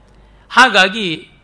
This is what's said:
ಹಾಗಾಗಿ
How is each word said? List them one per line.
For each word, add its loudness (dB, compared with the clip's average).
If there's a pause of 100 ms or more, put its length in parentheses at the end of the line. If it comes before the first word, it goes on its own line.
(500)
ಹಾಗಾಗಿ 0 (160)